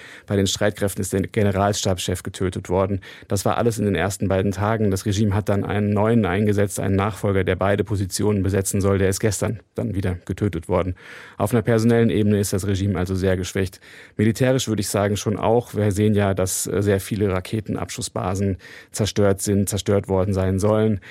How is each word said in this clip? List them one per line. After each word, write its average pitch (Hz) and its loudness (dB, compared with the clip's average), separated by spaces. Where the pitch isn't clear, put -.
Bei 101 0
den 98 2
Streitkräften 104 -2
ist 95 -6
der 98 0
Generalstabschef 98 0
getötet 95 -6
worden. 95 0
Das 98 -2
war 110 0
alles 113 0
in 104 -2
den 101 2
ersten 95 -2
beiden 95 0
Tagen. 104 0
Das 95 -2
Regime 104 0
hat 104 0
dann 101 0
einen 104 -2
neuen 107 4
eingesetzt, 101 0
einen 98 0
Nachfolger, 98 0
der 92 0
beide 101 2
Positionen 101 -2
besetzen 98 0
soll. 98 2
Der 95 2
ist 98 -2
gestern 107 -2
dann 110 -4
wieder 98 -2
getötet 90 -4
worden. 92 0
Auf 104 0
einer 117 4
personellen 117 4
Ebene 104 2
ist 104 -2
das 101 -2
Regime 95 0
also 90 -2
sehr 92 2
geschwächt. 92 -4
Militärisch 123 2
würde 104 0
ich 101 -4
sagen, 104 0
schon 104 -2
auch. 113 0
Wir 104 2
sehen 107 2
ja, 101 2
dass, 92 -2
äh, 95 0
sehr 98 2
viele 101 -2
Raketenabschussbasen 98 -4
zerstört 101 2
sind, 101 0
zerstört 101 0
worden 95 0
sein 95 0
sollen. 107 2